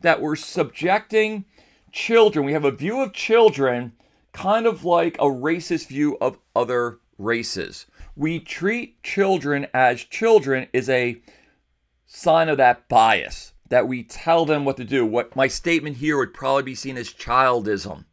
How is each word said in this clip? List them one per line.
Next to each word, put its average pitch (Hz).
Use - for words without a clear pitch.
that 165
we're 151
subjecting 202
children, 214
we 139
have 151
a 139
view 190
of 226
children 135
kind 214
of 208
like 170
a -
racist 156
view 143
of 127
other 120
races. 104
We 156
treat -
children 147
as 127
children 139
is 123
a 123
sign 165
of 147
that 123
bias, 113
that 123
we 127
tell 165
them 147
what 135
to 127
do. 120
What 113
my 135
statement 151
here 147
would 123
probably 135
be 131
seen 131
as 117
childism. 113